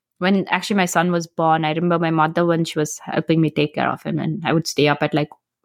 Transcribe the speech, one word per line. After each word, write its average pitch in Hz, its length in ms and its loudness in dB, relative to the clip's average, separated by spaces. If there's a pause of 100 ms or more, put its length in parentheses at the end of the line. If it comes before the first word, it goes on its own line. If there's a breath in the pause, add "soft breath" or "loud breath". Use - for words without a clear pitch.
(200)
when 190 280 2
actually 185 280 -2
my 185 100 2
son 175 260 0
was 170 160 -2
born, 160 360 0
I 156 100 -2
remember 170 240 0
my 165 120 0
mother, 165 340 2
when 170 200 2
she - 120 -6
was 151 220 -2
helping - 420 0
me 156 100 2
take 147 240 -2
care 131 140 0
of 127 140 -6
him, 151 160 -4
and 147 260 -4
I 127 80 0
would 160 140 0
stay 147 220 2
up 147 120 0
at, 151 140 -2
like, 151 140 -2 (360)